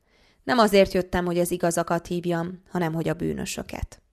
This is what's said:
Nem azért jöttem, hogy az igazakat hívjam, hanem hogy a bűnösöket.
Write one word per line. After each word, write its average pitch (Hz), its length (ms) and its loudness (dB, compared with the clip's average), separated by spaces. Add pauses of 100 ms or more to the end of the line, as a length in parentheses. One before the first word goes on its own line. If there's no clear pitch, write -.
(440)
Nem 262 140 0
azért 196 360 6
jöttem, 180 320 0
hogy 175 140 0
az 175 120 0
igazakat 170 560 0
hívjam, 175 600 -4
hanem 165 240 -2
hogy 165 160 -2
a 156 40 -2
bűnösöket. - 880 -8 (120)